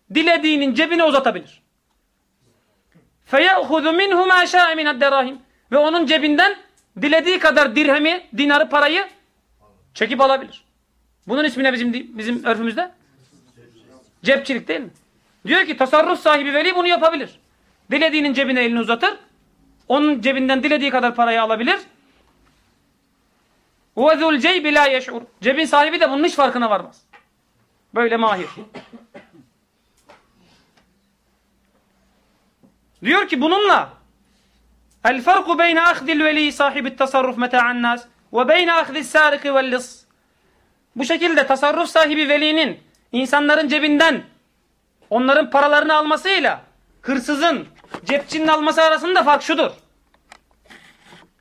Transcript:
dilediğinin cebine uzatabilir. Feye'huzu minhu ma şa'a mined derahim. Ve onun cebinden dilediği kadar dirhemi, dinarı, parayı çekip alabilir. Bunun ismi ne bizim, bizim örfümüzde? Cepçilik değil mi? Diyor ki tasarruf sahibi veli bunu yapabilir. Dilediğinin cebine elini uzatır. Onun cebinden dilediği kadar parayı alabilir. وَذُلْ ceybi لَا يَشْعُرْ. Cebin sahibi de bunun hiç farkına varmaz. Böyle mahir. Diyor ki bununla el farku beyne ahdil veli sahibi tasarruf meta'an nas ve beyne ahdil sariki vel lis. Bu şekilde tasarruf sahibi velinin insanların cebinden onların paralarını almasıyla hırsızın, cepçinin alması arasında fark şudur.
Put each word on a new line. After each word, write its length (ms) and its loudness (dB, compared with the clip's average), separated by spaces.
dilediğinin 600 0
cebine 300 0
uzatabilir. 580 -2
Feye'huzu 680 2
minhu 340 2
ma 220 4
şa'a 280 2
mined 260 -2
derahim. 380 0
Ve 60 2
onun 280 2
cebinden 520 2
dilediği 380 0
kadar 360 2
dirhemi, 520 0
dinarı, 320 2
parayı 380 0
çekip 280 -4
alabilir. 420 -2
Bunun 160 -2
ismi 200 -4
ne 100 0
bizim, 440 -6
bizim 280 -6
örfümüzde? 460 -4
Cepçilik 440 -2
değil 120 -6
mi? 100 -14
Diyor 180 0
ki 120 -8
tasarruf 420 2
sahibi 340 0
veli 220 0
bunu 120 -2
yapabilir. 520 0
Dilediğinin 420 0
cebine 300 -2
elini 160 -2
uzatır. 380 -2
Onun 340 0
cebinden 420 0
dilediği 280 -2
kadar 240 -2
parayı 260 0
alabilir. 380 -2
وَذُلْ 420 2
ceybi 300 0
لَا 280 2
يَشْعُرْ. 260 -10
Cebin 240 0
sahibi 340 2
de 100 2
bunun 140 -2
hiç 120 -2
farkına 340 0
varmaz. 340 -6
Böyle 220 0
mahir. 300 -2
Diyor 240 0
ki 140 -4
bununla 480 2
el 160 -2
farku 380 2
beyne 220 2
ahdil 420 0
veli 280 0
sahibi 440 -4
tasarruf 420 -2
meta'an 440 0
nas 240 -2
ve 140 0
beyne 260 2
ahdil 300 -2
sariki 520 2
vel 160 0
lis. 340 -10
Bu 100 -6
şekilde 420 0
tasarruf 420 0
sahibi 400 2
velinin 500 0
insanların 560 0
cebinden 560 2
onların 400 2
paralarını 460 2
almasıyla 640 -2
hırsızın, 680 -4
cepçinin 420 -4
alması 340 2
arasında 420 2
fark 200 2
şudur. 280 -2